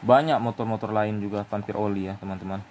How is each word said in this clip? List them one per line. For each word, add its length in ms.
Banyak 400
motor-motor 480
lain 320
juga 240
vampir 320
oli 320
ya 80
teman-teman. 520